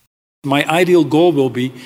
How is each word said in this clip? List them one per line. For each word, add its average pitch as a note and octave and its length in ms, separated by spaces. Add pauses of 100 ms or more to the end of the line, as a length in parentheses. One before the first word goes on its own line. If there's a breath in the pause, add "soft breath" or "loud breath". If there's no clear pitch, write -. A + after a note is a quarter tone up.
(440)
My C#3+ 240
ideal E3+ 360
goal D#3 300
will C3+ 180
be B2+ 200 (140 loud breath)